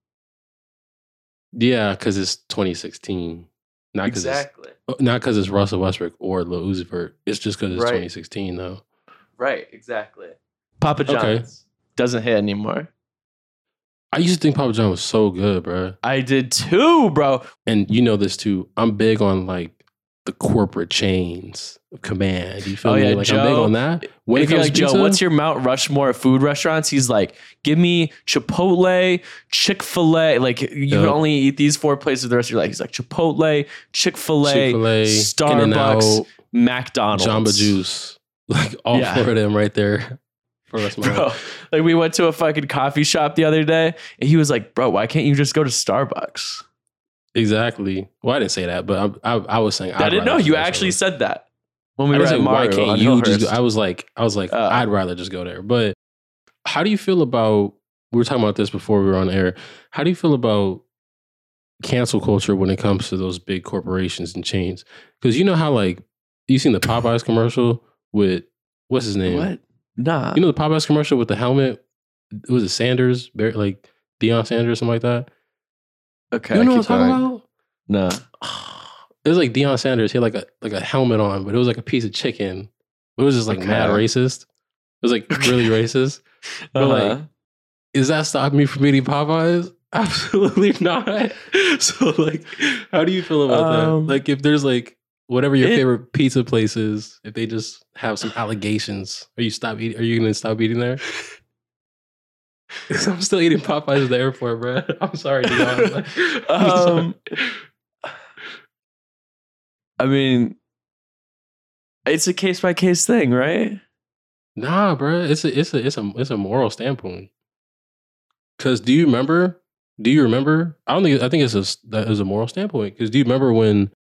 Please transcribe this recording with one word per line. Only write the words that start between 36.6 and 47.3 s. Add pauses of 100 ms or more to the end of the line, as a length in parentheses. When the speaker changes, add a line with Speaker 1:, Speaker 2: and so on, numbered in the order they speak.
Speaker 1:
Jamba
Juice. (100)
<laughs> (220)
Like, (100)
all
Speaker 2:
Yeah.
Speaker 1:
four
of
them
right
there (480)
for
the
rest
of
my
Speaker 2:
Bro,
Speaker 1:
life.
Speaker 2:
like,
we
went
to
a
fucking
coffee
shop
the
other
day, (260)
and
he
was
like,
"Bro,
why
can't
you
just
go
to
Starbucks?" (720)